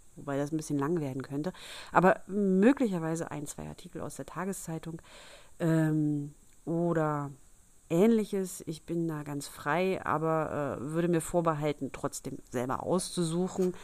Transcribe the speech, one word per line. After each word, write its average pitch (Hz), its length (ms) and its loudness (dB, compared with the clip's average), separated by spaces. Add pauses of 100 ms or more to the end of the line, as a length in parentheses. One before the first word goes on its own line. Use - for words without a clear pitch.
(180)
wobei 139 200 -4
das 143 140 -2
ein 160 60 0
bisschen 151 200 -2
lang 156 220 0
werden 135 220 -4
könnte, 143 320 -6 (400)
aber 180 340 6
möglicherweise 190 1040 4
ein, 147 160 -8
zwei 151 200 -10
Artikel - 340 -12
aus 151 140 -8
der 135 100 -10
Tageszeitung, 165 760 -8 (580)
ähm, 156 760 2 (320)
oder 156 680 0 (580)
Ähnliches. 196 800 2
Ich 160 160 -10
bin 170 240 -2
da 151 160 -6
ganz 143 240 -8
frei, 180 580 -2
aber, 147 760 0
äh, 143 100 -6
würde 170 160 2
mir 170 140 4
vorbehalten, 151 720 0
trotzdem 135 460 -8 (100)
selber 123 340 -2
auszusuchen. 175 880 0 (100)